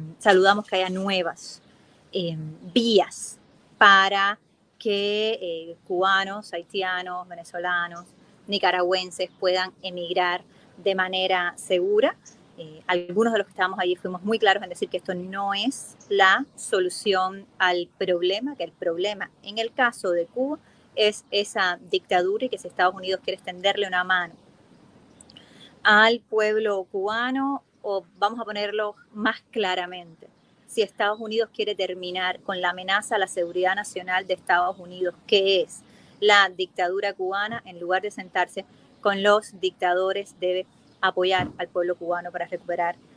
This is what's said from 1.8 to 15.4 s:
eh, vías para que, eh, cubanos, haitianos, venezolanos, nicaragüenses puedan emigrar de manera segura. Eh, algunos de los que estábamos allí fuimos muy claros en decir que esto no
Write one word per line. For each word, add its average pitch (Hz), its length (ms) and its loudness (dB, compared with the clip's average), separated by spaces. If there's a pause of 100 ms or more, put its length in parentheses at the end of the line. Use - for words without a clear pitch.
eh, 170 260 -4 (360)
vías 226 640 2 (400)
para 196 640 6 (400)
que, 208 640 -2
eh, 165 440 -10
cubanos, 190 680 0
haitianos, 180 760 -6
venezolanos, 175 760 -6 (420)
nicaragüenses 180 840 0 (100)
puedan 185 420 0
emigrar 180 600 -4 (340)
de 190 180 0
manera 185 640 0
segura. 202 580 2 (420)
Eh, 156 300 -18
algunos 180 460 0
de 214 60 2
los 196 80 -4
que - 40 -20
estábamos 190 280 -2
allí 180 160 0
fuimos 180 280 -8
muy 214 160 0
claros 202 240 4
en 180 60 0
decir 180 180 -2
que 180 100 -4
esto 185 160 -6
no 196 400 -4